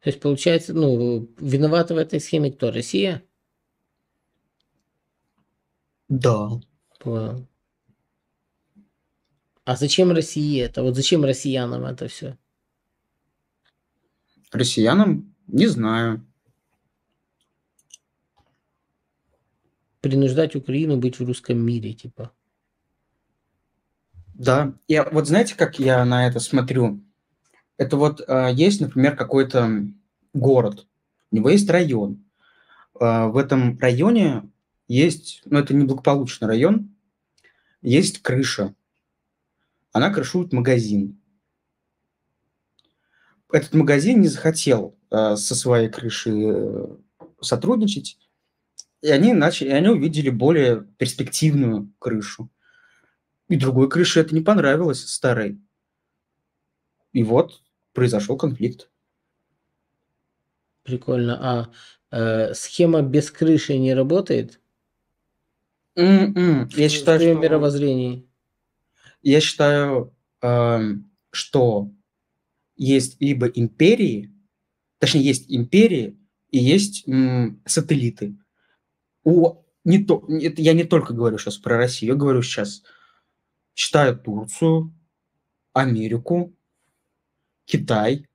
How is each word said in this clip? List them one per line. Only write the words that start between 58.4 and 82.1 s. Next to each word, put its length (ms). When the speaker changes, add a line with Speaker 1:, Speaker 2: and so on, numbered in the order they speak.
Speaker 1:
Прикольно. 540
А, 300
э, 440
схема 480
без 280
крыши 480
не 160
работает? 640
Speaker 2:
М-м. 800
Я 120
Speaker 1:
В 20
Speaker 2:
считаю, 280
Speaker 1:
твоем 200
Speaker 2:
что 40
Speaker 1:
мировоззрении? 840
Speaker 2:
я 180
считаю, 760
эм, 680
что 600
есть 440
либо 280
империи, 840
точнее, 220
есть 280
империи 680
и 80
есть, 500
м, 580
сателлиты. 720
У, 320
не 200
то, 240
это 340
я 120
не 100
только 300
говорю 240
щас 200
про 200
Россию, 360